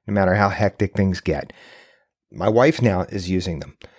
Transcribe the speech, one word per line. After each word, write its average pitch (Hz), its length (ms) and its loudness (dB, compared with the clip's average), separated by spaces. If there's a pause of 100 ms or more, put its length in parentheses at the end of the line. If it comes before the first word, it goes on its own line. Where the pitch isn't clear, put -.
no 104 80 -6
matter 95 220 2
how 101 140 2
hectic 101 440 -2
things 95 280 0
get. 73 320 -4 (800)
My 95 160 -4
wife 123 320 4
now 95 220 2
is 90 260 -8
using 90 300 -2
them. - 180 -18 (220)